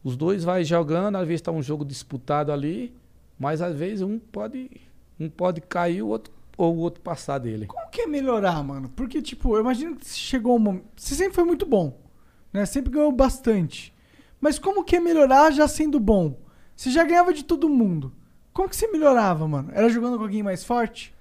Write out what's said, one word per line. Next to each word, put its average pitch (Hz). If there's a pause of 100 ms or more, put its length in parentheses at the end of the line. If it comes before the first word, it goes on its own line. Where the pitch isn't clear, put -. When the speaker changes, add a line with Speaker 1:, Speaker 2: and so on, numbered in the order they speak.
Speaker 1:
os 123
dois 165
vai 180
jogando, 170
às 185
vezes 165
tá -
um 160
jogo 147
disputado 143
ali, 165 (440)
mas 147
às 175
vezes 190
um 208
pode, 233 (480)
um 160
pode 180
cair, 175
o 220
outro, 220 (240)
ou 170
o -
outro 170
passar 147
dele. 110
Speaker 2:
Como 659
que 466
é 453
melhorar, 226
mano? 135
Porque, 262
tipo, -
eu 220
imagino 254
que -
chegou 247
um -
momento, 202 (120)
você -
sempre 359
foi 349
muito 349
bom, 180 (540)
né? 202
Sempre 262
ganhou 302
bastante. 226 (460)
Mas 302
como 392
que 349
é 349
melhorar 302
já 294
sendo 294
bom? 190 (380)
Você -
já 320
ganhava 349
de 302
todo 320
mundo. 185 (400)
Como 381
que -
você 453
melhorava, 233
mano? 147
Era 220
jogando 240
com 214
alguém 208
mais 190
forte? -